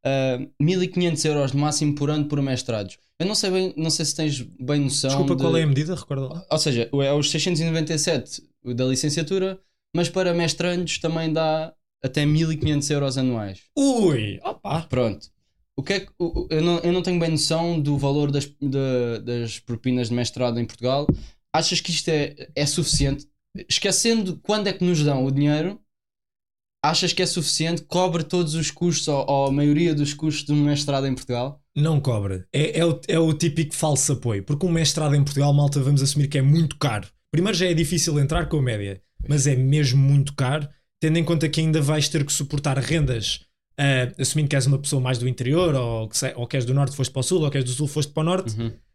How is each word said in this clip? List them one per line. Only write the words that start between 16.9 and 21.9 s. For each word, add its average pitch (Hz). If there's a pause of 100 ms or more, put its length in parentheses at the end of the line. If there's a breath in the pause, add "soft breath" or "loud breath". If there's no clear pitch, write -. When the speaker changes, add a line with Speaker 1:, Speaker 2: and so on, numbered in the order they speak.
Speaker 1:
não 180
tenho 180
bem 165
noção 160
do 143
valor 143
das, 143
de, 131
das 117
propinas 123
de 120
mestrado 120
em 120
Portugal. 131 (480 loud breath)
Achas 165
que -